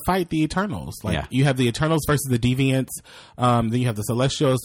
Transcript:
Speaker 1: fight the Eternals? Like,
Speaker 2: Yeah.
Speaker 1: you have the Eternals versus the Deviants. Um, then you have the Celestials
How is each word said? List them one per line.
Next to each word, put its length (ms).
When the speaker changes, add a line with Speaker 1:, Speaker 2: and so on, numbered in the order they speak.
Speaker 1:
fight 240
the 120
Eternals? 520
Like, 100
Speaker 2:
Yeah. 160
Speaker 1:
you 140
have 120
the 120
Eternals 380
versus 220
the 100
Deviants. 520
Um, 320
then 100
you 60
have 100
the 60
Celestials 640